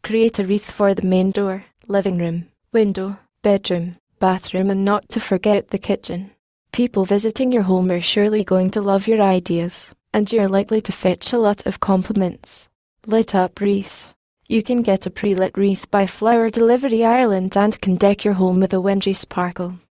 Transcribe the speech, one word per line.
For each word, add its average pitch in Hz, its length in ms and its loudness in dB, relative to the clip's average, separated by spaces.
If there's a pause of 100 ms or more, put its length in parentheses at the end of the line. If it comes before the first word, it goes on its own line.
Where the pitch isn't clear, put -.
Create 226 340 0
a 196 80 -2
wreath 202 240 -2
for 196 240 0
the 185 140 -2
main 185 240 2
door, 190 340 -4 (220)
living 196 320 -2
room, 170 260 -4 (260)
window, 196 460 -2 (240)
bedroom, 180 540 -2 (240)
bathroom, 185 500 0
and 196 160 0
not 202 240 -2
to 226 100 -4
forget 202 500 0
the 196 100 -4
kitchen. 190 500 -6 (420)
People 240 340 0
visiting 220 460 0
your 226 120 2
home 185 260 2
are 175 120 -2
surely 214 420 0
going 185 280 2
to 214 100 -2
love 196 260 0
your 220 140 2
ideas, 180 760 -2 (180)
and 214 180 0
you're 208 180 2
likely 202 320 0
to 196 100 -6
fetch - 420 -2
a 240 60 2
lot 208 260 0
of - 140 -6
compliments. 190 920 -2 (380)
Lit 220 260 0
up 185 260 0
wreaths. 202 540 -4 (340)
You 220 140 0
can 240 220 0
get 196 240 0
a - 20 -4
pre-lit 185 480 -2
wreath 196 320 0
by 196 160 2
Flower 226 460 0
Delivery 233 520 2
Ireland 220 540 2
and 208 240 2
can 185 140 2
deck 202 280 2
your 208 120 2
home 185 240 2
with 190 140 2
a 185 80 0
wintry 196 320 0
sparkle. 180 680 -6 (120)